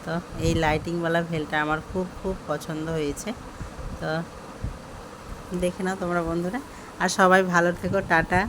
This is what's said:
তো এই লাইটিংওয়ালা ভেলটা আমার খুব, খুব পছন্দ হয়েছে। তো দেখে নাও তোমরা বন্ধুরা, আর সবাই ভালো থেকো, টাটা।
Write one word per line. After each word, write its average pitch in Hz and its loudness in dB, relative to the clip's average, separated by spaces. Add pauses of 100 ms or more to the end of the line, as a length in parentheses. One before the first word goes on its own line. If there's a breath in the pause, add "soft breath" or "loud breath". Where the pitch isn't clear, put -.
তো 165 -4 (340)
এই 165 4 (120)
লাইটিংওয়ালা 165 2 (100)
ভেলটা 156 -2
আমার 156 2 (120)
খুব, 185 -2 (120)
খুব 190 -4 (120)
পছন্দ 156 -4 (100)
হয়েছে। 147 -2 (720)
তো 160 -4 (1500)
দেখে 180 0
নাও 190 0
তোমরা 175 2
বন্ধুরা, 175 -2 (420 loud breath)
আর 185 2 (100)
সবাই 185 10 (140)
ভালো 175 6 (100)
থেকো, 190 0 (120)
টাটা। 175 4